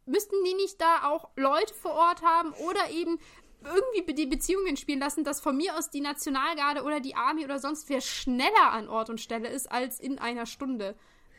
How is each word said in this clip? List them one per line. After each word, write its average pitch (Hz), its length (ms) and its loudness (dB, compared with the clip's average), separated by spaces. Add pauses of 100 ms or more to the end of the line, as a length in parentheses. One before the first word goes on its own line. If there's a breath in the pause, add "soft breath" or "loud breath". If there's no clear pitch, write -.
Müssten 392 380 0
die 370 100 2
nicht 392 260 -2
da 330 280 4
auch 311 260 -2
Leute 285 400 2
vor 320 200 -6
Ort 339 280 4
haben 330 300 4
oder 339 380 -2
eben 330 280 -2 (460 soft breath)
irgendwie 415 380 2
be-, 330 120 -4
die 294 120 0
Beziehungen 330 500 0
spielen 285 240 -2
lassen, 285 240 -2
dass 285 160 -2
von 277 160 0
mir 311 200 -2
aus 330 140 -4
die 285 100 -6
Nationalgarde 285 840 -2
oder 294 160 0
die 262 160 -8
Army 294 280 0
oder 277 140 -4
sonst 294 300 -6
wer 269 120 0
schneller 285 720 4
an 220 180 -4
Ort 220 220 -2
und 226 100 -6
Stelle 226 280 -6
ist - 240 -6
als 247 260 -2
in 262 220 -6
einer 233 260 -4
Stunde? 226 480 -6 (440 soft breath)